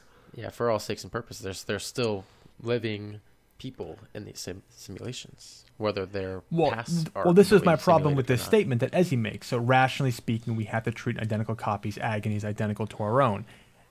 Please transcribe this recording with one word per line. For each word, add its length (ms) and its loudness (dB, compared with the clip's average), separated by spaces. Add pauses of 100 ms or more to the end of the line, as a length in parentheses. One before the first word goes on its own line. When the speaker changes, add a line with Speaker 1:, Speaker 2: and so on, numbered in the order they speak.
(360)
Speaker 1:
Yeah, 140 -12
for 220 -2
all 80 2
sakes 240 -8
and 80 -16
purposes, 320 -10
they're, 100 -6 (140)
they're 120 -4
still 460 -4 (340)
living 640 -6 (380)
people 380 -12 (180)
in 100 -12
these 140 -16
sim-, 300 -12
simulations, 920 -14 (140)
whether 280 -2
their 360 -8 (100)
Speaker 2:
Well, 200 2
Speaker 1:
pasts 320 -2
Speaker 2:
th-, 120 -6
Speaker 1:
are 80 -2
Speaker 2:
well, 100 6
this 140 10
is 140 8
Speaker 1:
completely 60 4
Speaker 2:
my 100 6
problem 380 4
with 100 0
Speaker 1:
simulated 40 0
or 40 6
Speaker 2:
this 80 0
Speaker 1:
not. 60 -8
Speaker 2:
statement 340 2
that 100 -2
Ezzy 260 2
makes. 300 -4
So 120 -2
rationally 520 4
speaking, 460 -2
we 80 -2
have 180 -2
to 80 -2
treat 280 -4
identical 360 -2
copies, 440 -4
agonies 440 -2
identical 440 -2
to 160 -8
our 180 2
own. 240 2 (460)